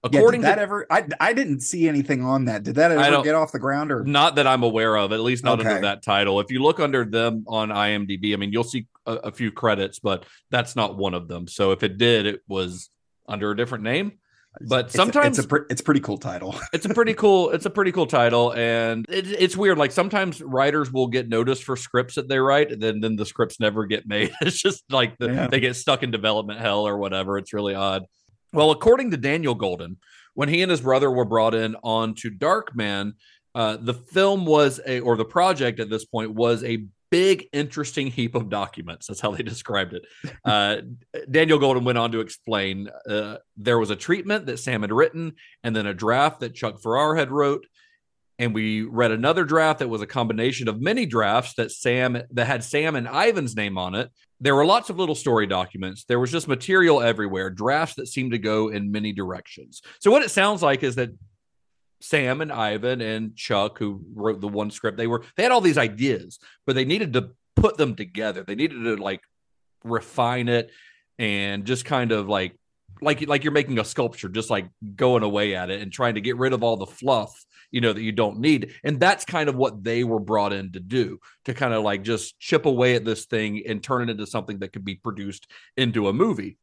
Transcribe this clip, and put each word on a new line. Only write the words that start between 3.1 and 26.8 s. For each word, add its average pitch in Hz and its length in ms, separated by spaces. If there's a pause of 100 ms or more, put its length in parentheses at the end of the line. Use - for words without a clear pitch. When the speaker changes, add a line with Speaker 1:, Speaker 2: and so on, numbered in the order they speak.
Speaker 2:
don't 139 140
Speaker 1:
get 151 100
off 156 160
the 147 80
ground? 139 320
Or 123 140
Speaker 2:
Not 143 320
that 143 100
I'm 131 160
aware 110 340
of, 101 140
at 110 100
least 123 220
not 117 160
Speaker 1:
Okay. 110 100
Speaker 2:
under 101 140
that 101 220
title. 101 340
If 101 140
you 127 100
look 156 160
under 135 260
them 113 440
on 110 240
I 104 180
M 104 160
D 98 100
B, 104 160
I 101 40
mean, 101 160
you'll 117 100
see 117 240 (180)
a, 110 100
a - 180
few 113 180
credits, 101 480
but 95 280 (260)
that's 123 240
not 101 200
one 95 180
of 87 120
them. 87 220
So 98 240
if 92 100
it 98 160
did, 117 260
it 104 220
was 90 420 (400)
under 104 220
a 104 60
different 120 260
name. 110 300 (480)
But 123 260
Speaker 1:
It's - 80
a, - 40
Speaker 2:
sometimes 254 400
Speaker 1:
it's - 80
a - 20
pre-, 147 120 (100)
it's 127 100
a - 40
pretty 143 160
cool 101 180
title. 90 360 (100)
<laughs> - 100
Speaker 2:
it's 165 100
a 202 80
pretty 220 220
cool, 196 380
it's 165 120
a 180 60
pretty 190 200
cool 180 160
title. 120 460
And 117 560
it, 185 200
it's 185 280
weird. 185 220
Like, 147 140
sometimes 190 500
writers 139 500
will 131 140
get 120 200
noticed 117 380
for 131 100
scripts 123 420
that 127 120
they 135 100
write, 143 320
and 104 120
then, 110 180
then 110 160
the 104 80
scripts - 360
never 107 260
get 101 200
made. 104 300
<laughs> - 60
It's - 180
just - 300
like 123 260
the, 120 160
Speaker 1:
Yeah. 165 140
Speaker 2:
they 139 140
get 123 160
stuck - 260
in 127 80
development 107 500
hell 107 260